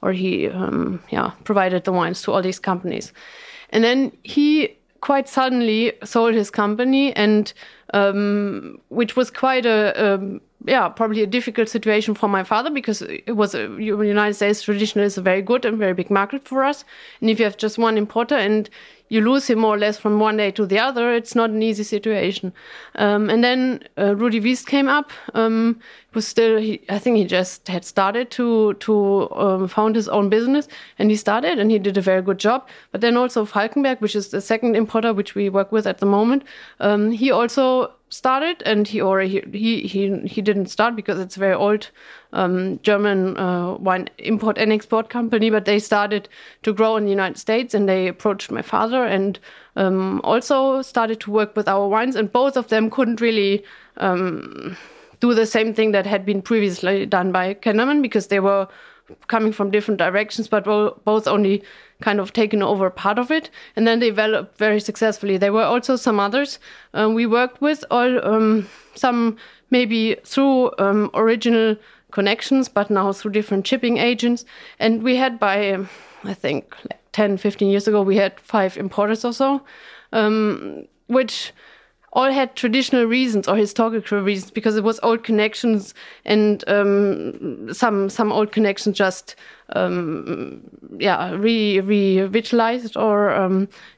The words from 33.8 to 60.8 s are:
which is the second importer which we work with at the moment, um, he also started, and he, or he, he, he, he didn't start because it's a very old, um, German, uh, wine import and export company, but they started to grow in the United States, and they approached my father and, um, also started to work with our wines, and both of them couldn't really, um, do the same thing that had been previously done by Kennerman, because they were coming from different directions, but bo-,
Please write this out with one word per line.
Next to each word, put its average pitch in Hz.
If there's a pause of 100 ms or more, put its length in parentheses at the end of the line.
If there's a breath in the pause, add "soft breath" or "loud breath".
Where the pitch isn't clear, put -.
which 214
is 202
the -
second 226
importer 226
which 202
we 202
work 196
with 214
at 185
the 202
moment, 226 (360 loud breath)
um, 208
he 240
also 254 (180)
started, 277
and 208
he, 208
or 190
he, 190 (100)
he, 220
he, 196
he 196
didn't 196
start 233
because 196
it's 185
a 185
very 190
old, 208 (420 loud breath)
um, 185
German, 202
uh, 180
wine 185 (100)
import 214
and 220
export 220
company, 226
but 214
they 208
started 208 (340 loud breath)
to 220
grow 220
in 214
the 202
United 196
States, 233
and 208
they 185
approached 196
my 110
father 233
and, 196 (340 loud breath)
um, 190
also 269
started 226
to 208
work 208
with 208
our 202
wines, 233
and 214
both 269
of 240
them 220
couldn't 226
really, 208 (320 loud breath)
um, 180 (440 loud breath)
do 240
the 220
same 220
thing 214
that 196
had 196
been 196
previously 196
done 185
by 185
Kennerman, 240
because 220
they 202
were 196 (580 loud breath)
coming 220
from 202
different 208
directions, 202
but 202
bo-, 208